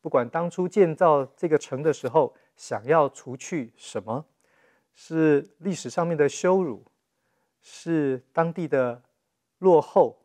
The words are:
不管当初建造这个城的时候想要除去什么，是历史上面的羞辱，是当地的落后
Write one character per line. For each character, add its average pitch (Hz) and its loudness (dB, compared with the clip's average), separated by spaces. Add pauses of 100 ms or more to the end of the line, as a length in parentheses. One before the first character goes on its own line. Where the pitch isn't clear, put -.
不 160 -10
管 123 0
当 170 -6
初 180 -6
建 170 2
造 151 2
这 - -8
个 151 2
城 135 -6
的 156 0
时 - -8
候 135 0 (220)
想 107 -10
要 147 2
除 131 -14
去 131 -8
什 - -12
么， 113 -8 (720)
是 156 0 (120)
历 190 -6
史 127 -10
上 170 -2
面 170 -4
的 147 4
羞 185 0
辱， 117 -8 (800)
是 147 -4 (100)
当 165 0
地 165 -6
的 123 -2 (560)
落 175 6
后 - 2